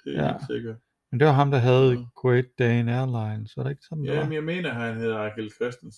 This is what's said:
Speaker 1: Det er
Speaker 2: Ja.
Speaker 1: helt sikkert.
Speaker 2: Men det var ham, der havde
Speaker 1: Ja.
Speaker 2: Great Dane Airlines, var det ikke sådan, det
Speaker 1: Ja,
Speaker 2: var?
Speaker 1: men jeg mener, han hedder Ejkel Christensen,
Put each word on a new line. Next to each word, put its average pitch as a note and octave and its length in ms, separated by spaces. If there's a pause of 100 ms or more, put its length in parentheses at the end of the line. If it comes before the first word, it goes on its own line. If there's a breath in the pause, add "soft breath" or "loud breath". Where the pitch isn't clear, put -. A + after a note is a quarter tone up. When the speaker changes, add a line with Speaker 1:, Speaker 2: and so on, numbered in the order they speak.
Speaker 1:
Det C#3+ 140
er - 60
Speaker 2:
Ja. - 80
Speaker 1:
helt - 140
sikkert. A#2 300 (340)
Speaker 2:
Men B2 100
det D3+ 60
var D3+ 60
ham, C#3 180
der C#3 80
havde B2+ 340
Speaker 1:
Ja. B2 120 (120)
Speaker 2:
Great B2+ 280 (140)
Dane A#2+ 400
Airlines, A2 580
var C3 60
det C3+ 80
ikke C#3+ 120
sådan, D3+ 220
det C3+ 60
Speaker 1:
Ja, D3 80
Speaker 2:
var? D#3 60
Speaker 1:
men D#3 80
jeg D#3 120
mener, E3+ 260
han A#2 240
hedder A2+ 240
Ejkel G#2+ 320
Christensen, - 480